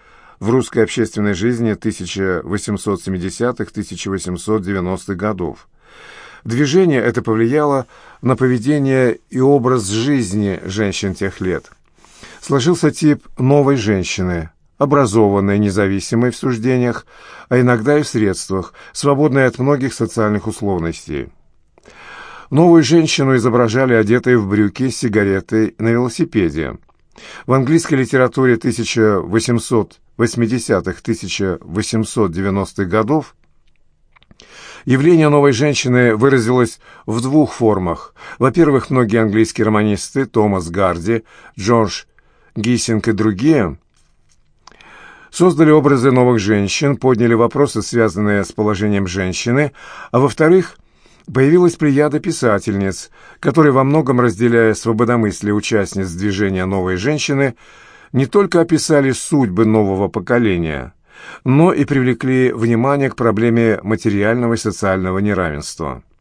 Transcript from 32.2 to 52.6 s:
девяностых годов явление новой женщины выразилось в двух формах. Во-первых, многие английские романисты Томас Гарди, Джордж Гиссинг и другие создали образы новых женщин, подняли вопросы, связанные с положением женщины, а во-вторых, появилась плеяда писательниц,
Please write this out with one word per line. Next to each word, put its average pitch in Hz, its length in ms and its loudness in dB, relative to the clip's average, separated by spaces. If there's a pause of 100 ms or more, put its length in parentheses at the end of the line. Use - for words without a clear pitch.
девяностых 95 600 -4
годов 113 440 -2 (1500)
явление 156 460 4
новой 143 220 4
женщины 123 600 2
выразилось 123 640 2 (280)
в 113 160 -4
двух 139 320 2
формах. 92 600 -2 (240)
Во-первых, 135 520 2
многие 117 320 2
английские 110 420 0
романисты 107 640 0
Томас 98 420 0
Гарди, 92 560 -2 (340)
Джордж 107 440 0 (520)
Гиссинг 113 540 -2
и 113 40 0
другие 107 640 0 (1500)
создали 160 400 4
образы 139 400 4
новых 123 280 4
женщин, 104 600 0
подняли 120 340 2
вопросы, 117 480 0
связанные 104 640 0
с - 80 -12
положением 104 540 -2
женщины, 98 640 -2 (380)
а 123 100 2
во-вторых, 160 560 2 (560)
появилась 170 440 4
плеяда 147 420 0
писательниц, 101 920 -2 (260)